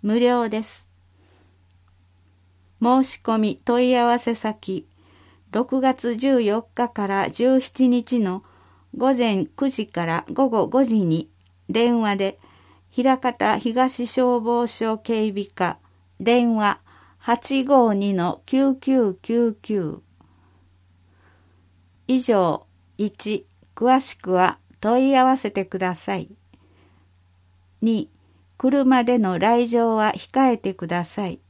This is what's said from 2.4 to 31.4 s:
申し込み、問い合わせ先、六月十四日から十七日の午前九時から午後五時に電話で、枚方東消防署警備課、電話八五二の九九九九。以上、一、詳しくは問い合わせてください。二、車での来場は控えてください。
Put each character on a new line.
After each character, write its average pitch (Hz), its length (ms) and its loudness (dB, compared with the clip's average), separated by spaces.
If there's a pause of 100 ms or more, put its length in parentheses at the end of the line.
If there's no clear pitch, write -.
申 254 220 2
し - 200 -8
込 220 140 0
み、 214 260 -2
問 247 240 2
い 254 80 2
合 240 120 2
わ 240 100 2
せ 240 160 -4
先、 214 540 -8 (640)
六 254 300 -2
月 262 340 -2
十 254 260 2
四 214 220 0
日 240 260 -4
か 214 160 -6
ら 196 240 -2
十 254 320 2
七 254 280 0
日 240 300 0
の 190 240 -2 (540)
午 262 160 2
前 220 320 0
九 - 240 -4
時 220 160 -6
か 170 220 -6
ら 165 240 -4
午 269 180 0
後 220 180 0
五 247 160 2
時 226 200 2
に 165 260 0 (400)
電 233 320 2
話 208 140 0
で、 196 240 -4 (580)
枚 262 220 2
方 233 400 -2
東 247 480 -2
消 247 320 0
防 240 260 -2
署 226 320 -4
警 220 320 -2
備 196 160 -6
課、 - 320 -4 (420)
電 233 360 2
話 208 240 0 (400)
八 254 460 -2
五 254 280 4
二 202 220 -2
の 175 320 -4
九 269 260 2
九 262 480 0
九 233 400 0
九。 185 400 -4 (2000)
以 254 120 2
上、 190 440 0 (320)
一、 208 480 -6 (300)
詳 254 240 2
し - 160 -12
く - 160 -6
は 185 280 2 (200)
問 247 300 2
い 277 80 4
合 254 80 4
わ 262 100 2
せ 240 160 -6
て 196 140 -4
く 190 120 -10
だ 185 160 -4
さ 196 220 -8
い。 - 140 -8 (1500)
二、 220 280 -2 (480)
車 262 460 2
で 247 140 2
の 190 200 0
来 233 300 2
場 233 300 0
は 214 180 0
控 254 360 0
え 226 60 0
て 196 160 -6
く 175 140 -10
だ 175 160 -4
さ 190 240 -8
い。 175 220 -10